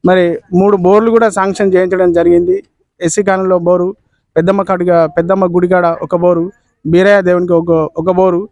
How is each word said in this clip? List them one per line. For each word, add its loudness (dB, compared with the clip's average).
మరి 2
మూడు 2
బోర్లు 2
కూడా 2
శాంక్షన్ -2
చేయించడం 0
జరిగింది. 2
ఎస్సీ -2
కాలనీలో 0
బోరు, 0
పెద్దమ్మ 0
కాడిగా, 0
పెద్దమ్మ -2
గుడికాడ 0
ఒక -4
బోరు, 0
బీరయ్య 2
దేవునికి 0
ఒక, 0
ఒక -4
బోరు 0